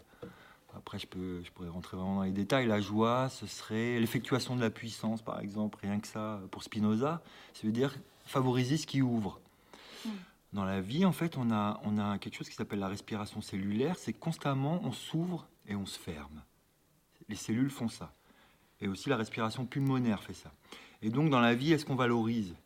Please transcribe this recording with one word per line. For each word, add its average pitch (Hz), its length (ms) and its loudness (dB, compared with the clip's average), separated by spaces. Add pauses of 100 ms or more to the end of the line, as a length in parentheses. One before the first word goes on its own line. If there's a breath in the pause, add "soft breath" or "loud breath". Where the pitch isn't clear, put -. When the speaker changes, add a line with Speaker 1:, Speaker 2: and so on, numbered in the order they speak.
(760 loud breath)
Speaker 1:
après 98 220 -10
je - 80 -8
peux, 90 380 -6
je - 80 -14
pourrais 90 180 -10
rentrer 87 260 -10
vraiment 95 200 0
dans 98 80 2
les 95 80 0
détails, 101 340 2
la 104 160 4
joie, 113 480 4
ce - 160 -12
serait 117 540 -2
l'effectuation 120 560 0
de 123 40 0
la 113 80 4
puissance, 113 540 -4
par - 180 -6
exemple, 107 400 -4
rien 101 200 -2
que - 80 -12
ça, 107 320 -6 (100)
pour - 140 -10
Spinoza, 110 580 2 (320 loud breath)
ça - 120 -18
veut 107 60 2
dire 131 220 2 (320)
favoriser 127 500 4
ce 156 100 -2
qui 139 140 0
ouvre. 117 400 2 (640 loud breath)
Speaker 2:
Mm. 226 40 -4 (460 loud breath)
Speaker 1:
Dans 101 100 -2
la 95 180 0
vie, 127 240 2
en 175 60 6
fait, 165 260 -2
on 120 140 2
a, 104 320 0
on 104 140 2
a 104 200 0
quelque - 180 -8
chose - 120 -8
qui - 80 -14
s'appelle 110 240 -4
la 95 80 0
respiration 104 520 -6
cellulaire, 107 560 -2
c'est - 160 -6
constamment, 147 720 -2
on 131 100 -2
s'ouvre 165 540 -4 (220)
et 101 80 -4
on 98 100 -4
se - 140 -10
ferme. 76 420 -10 (840)
Les 107 80 -6
cellules 123 340 0
font 120 180 -4
ça. - 240 -10 (680 soft breath)
Et 104 80 -2
aussi 98 200 -4
la 135 80 4
respiration 110 480 -2
pulmonaire 127 580 2
fait - 120 -10
ça. - 180 -16 (480 loud breath)
Et 107 80 0
donc, 143 220 4
dans 131 100 8
la 117 140 8
vie, 139 180 4
est-ce 151 140 4
qu'on 139 80 0
valorise 117 600 2 (120)